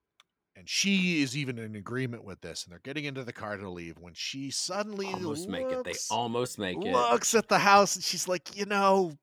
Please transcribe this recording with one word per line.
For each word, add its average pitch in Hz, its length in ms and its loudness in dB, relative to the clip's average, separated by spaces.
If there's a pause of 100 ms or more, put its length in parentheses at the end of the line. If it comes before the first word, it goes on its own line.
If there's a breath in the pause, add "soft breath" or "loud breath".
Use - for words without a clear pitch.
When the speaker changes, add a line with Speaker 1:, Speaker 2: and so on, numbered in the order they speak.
(560)
Speaker 1:
and 87 120 -20
she 180 540 2
is 131 140 -2
even 127 220 -4
in 110 180 -8
agreement 120 480 -6
with 95 160 -12
this, 82 240 -10
and 87 80 -20
they're 87 80 -18
getting 143 240 -8
into 135 180 -6
the 117 100 -10
car 104 260 -6
to 101 100 -8
leave 85 300 -10
when 87 160 -16
she 135 360 -8
suddenly 196 560 -4
Speaker 2:
Almost 180 420 -4
make - 180 -4
it. 254 180 -4
They 90 60 -6
Speaker 1:
looks, - 200 -6
Speaker 2:
almost 117 480 -2
make 92 200 -2
it. 95 140 -2
Speaker 1:
looks 240 420 4
at 214 140 4
the 196 100 6
house, 202 360 8
and 185 80 -6
she's - 240 -4
like, 180 300 -6
"You 202 80 -4
know, 196 580 4